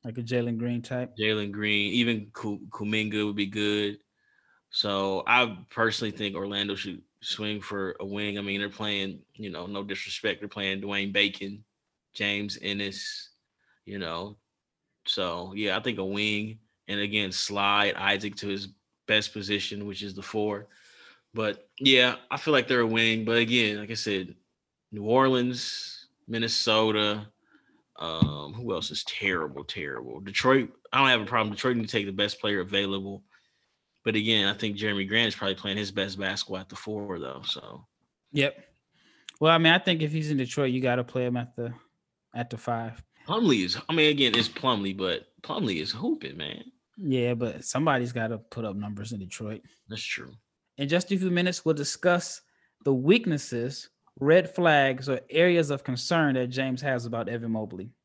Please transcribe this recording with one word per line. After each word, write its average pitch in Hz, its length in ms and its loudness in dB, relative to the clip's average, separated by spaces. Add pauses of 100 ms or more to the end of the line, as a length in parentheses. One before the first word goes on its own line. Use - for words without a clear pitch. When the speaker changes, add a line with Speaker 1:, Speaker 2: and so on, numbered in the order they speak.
Speaker 1:
Like 113 140 -8
a 120 60 -6
Jalen 117 340 0
Green 120 240 -2
type? 123 380 -6
Speaker 2:
Jalen 107 320 0
Green. 104 420 0
Even 117 400 2
Ku-, 104 380 -6
Kuminga 107 560 -2
would 104 80 -4
be 104 100 0
good. 104 540 0 (720)
So 98 560 0
I 120 280 4 (140)
personally 113 420 0
think 101 240 -4
Orlando 101 380 -4
should 95 300 -8 (180)
swing 107 400 -6
for 98 380 -6
a 98 60 -8
wing. 101 340 -4
I - 20 -6
mean, 101 180 -2
they're 101 100 -2
playing, 101 500 -4 (160)
you 104 160 -10
know, 85 160 -8
no 101 160 -6
disrespect, 101 560 -4
they're 104 80 -10
playing 98 340 -4
Dwayne 101 300 -4
Bacon, 101 520 0 (500)
James 101 480 -4
Ennis, - 680 -8 (560)
you 98 140 -10
know. 90 380 -6 (680)
So, 90 500 -2
yeah, 101 220 0
I 113 40 -2
think 117 180 -4
a 95 60 -2
wing. 107 540 -2 (280)
And 101 120 -4
again, 104 320 -2
slide 101 640 0
Isaac 101 420 -2
to 104 100 -8
his 98 220 -6 (360)
best 107 280 0
position, 101 520 -4
which 98 160 -10
is 101 120 -10
the 95 80 -12
four. 104 460 -4 (680)
But, 107 340 -4 (100)
yeah, 127 380 6 (160)
I 143 60 -4
feel 156 160 0
like 127 160 4
they're 127 100 6
a 117 80 6
wing. 113 380 2
But, 113 120 4
again, 113 420 2
like 107 120 -10
I 113 40 -6
said, 95 400 -4 (560)
New 104 120 -10
Orleans, 123 1040 2 (200)
Minnesota, 110 1000 2 (720)
um, 76 560 -2
who 113 200 -6
else 78 180 -4
is 76 120 -6
terrible, 78 640 -4
terrible? 64 560 -10
Detroit, 123 480 4 (240)
I 131 60 4
don't 135 100 6
have 120 120 6
a 101 40 -4
problem. 107 280 0
Detroit 123 220 0
need 110 120 0
to - 40 -8
take 104 140 0
the 98 80 -6
best 104 260 -2
player 101 220 0
available. 98 600 -2 (840)
But, 110 100 2
again, 107 320 4
I 101 60 0
think 104 240 -4
Jeremy 101 280 -2
Grant 110 220 2
is 101 80 -2
probably 98 200 -2
playing 101 220 -6
his 101 140 -6
best 95 260 -4
basketball 98 420 -6
at 95 100 -14
the 98 60 -16
four, 104 440 -8
though. 65 260 -10
So. - 400 -10 (460)
Speaker 1:
Yep. 143 260 0 (840)
Well, 160 140 8
I 165 40 8
mean, 165 160 8
I 180 60 6
think 175 220 0
if 151 100 0
he's 151 200 -2
in 143 60 2
Detroit, 131 340 0
you 127 100 0
gotta 123 220 2
play 123 220 -2
him 123 100 0
at 123 200 -6
the, 117 180 -6 (600)
at 120 160 -6
the 113 80 -8
five. 113 460 -6 (240)
Speaker 2:
Plumlee 156 380 4
is, - 120 -2 (120)
I 160 40 0
mean, 156 160 6
again, 135 260 4
it's 113 120 2
Plumlee, 101 480 0
but 92 320 -2 (140)
Plumlee 113 400 0
is - 100 -4
hooping, 123 460 -4
man. - 260 -10 (340)
Speaker 1:
Yeah, 127 360 2
but 113 320 -4
somebody's 131 480 2
gotta 113 240 -2
put - 280 -8
up 101 120 -4
numbers 104 340 -6
in 107 80 -6
Detroit. 104 440 -10 (260)
Speaker 2:
That's 107 120 -8
true. - 300 -6 (460)
Speaker 1:
In 139 100 -2
just 175 240 2
a 196 60 2
few 185 120 0
minutes, 175 360 2
we'll 160 100 4
discuss 175 640 0 (440)
the 139 80 4
weaknesses, 139 960 2 (300)
red 165 340 6
flags, 139 560 4
or 127 100 0 (100)
areas 165 400 6
of 135 140 -2
concern 139 520 2
that 127 120 0
James 127 340 -2
has 131 240 0
about 113 240 -4
Evan 117 220 -4
Mobley. 107 400 -6 (140)